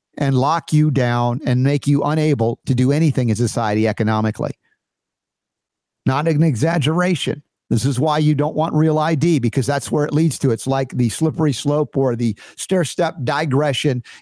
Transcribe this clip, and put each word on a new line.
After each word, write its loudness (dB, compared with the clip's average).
and 0
lock 0
you 4
down 0
and 0
make 0
you 2
unable 0
to 0
do 2
anything 2
in 0
society 0
economically. -2
Not 0
an 2
exaggeration. 0
This 0
is 0
why 0
you 4
don't -2
want -2
real 2
I 0
D, 2
because -2
that's -4
where 0
it -4
leads 2
to. 2
It's -4
like -2
the 2
slippery 0
slope -2
or 0
the -2
stair-step -2
digression 0